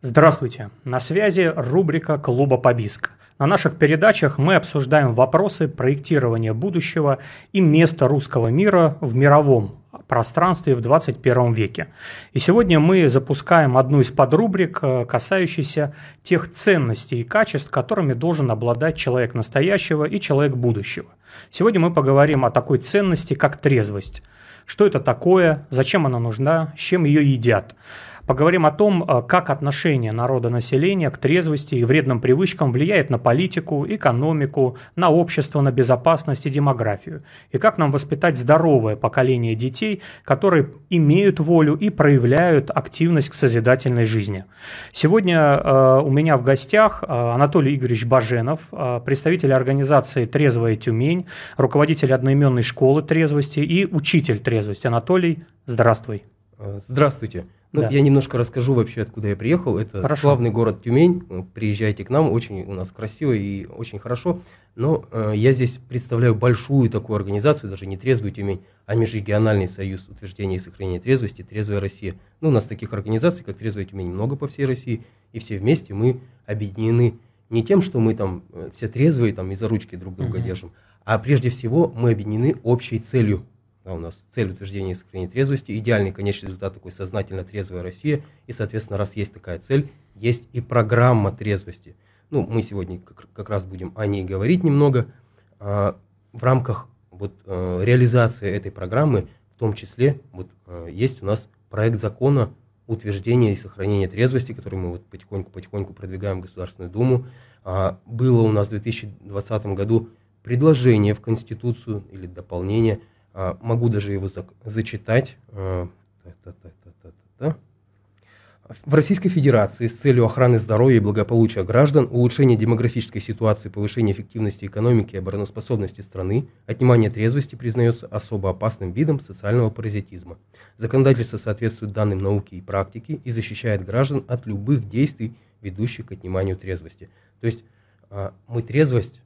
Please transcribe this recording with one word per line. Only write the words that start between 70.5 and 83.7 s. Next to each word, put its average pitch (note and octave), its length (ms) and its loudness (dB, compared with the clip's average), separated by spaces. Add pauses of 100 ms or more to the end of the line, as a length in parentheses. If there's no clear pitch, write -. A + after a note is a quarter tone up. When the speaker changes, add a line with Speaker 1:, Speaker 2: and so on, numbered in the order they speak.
Speaker 2:
и - 20 -6
сохранения F#2 420 -8
трезвости A#2 420 -2
«Трезвая G2+ 380 -6
Россия». F#2+ 340 -8 (260)
Ну, D#3+ 80 0
у D3 40 2
нас A2 120 2
таких A2 300 -12
организаций, A2+ 500 -2
как G2+ 140 -14
«Трезвая G#2 260 -8
Тюмень», F#2 260 -10
много A2 260 -6
по C#3 100 -10
всей - 180 -6
России. B2 400 -6 (280)
И A2+ 60 -12
все G#2+ 200 -10
вместе A2 340 0
мы A#2+ 280 0 (260)
объединены A2 720 0 (320)
не A2+ 120 0
тем, F#3+ 200 2
что F3+ 180 -2
мы A2 140 2
там, F#2+ 380 -6
э, E2 200 -16
все - 160 -10
трезвые, A#2+ 460 0
там, F#2 180 -8
и - 20 -8
за G#2+ 140 -6
ручки G#2 280 -6
друг F#2 200 -14
друга G2 220 -6
Speaker 1:
Мгм. - 80 -6
Speaker 2:
держим, F2+ 260 -10 (320)
а G#2+ 140 0
прежде B2 320 0
всего B2 440 -2
мы A#2 180 0
объединены A2 500 -2
общей A#2+ 380 -2
целью. G#2+ 440 -2 (400)